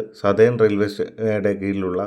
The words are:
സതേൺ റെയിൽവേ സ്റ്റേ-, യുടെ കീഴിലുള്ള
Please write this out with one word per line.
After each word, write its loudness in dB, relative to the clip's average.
സതേൺ 4
റെയിൽവേ 2
സ്റ്റേ-, -6
യുടെ 0
കീഴിലുള്ള -4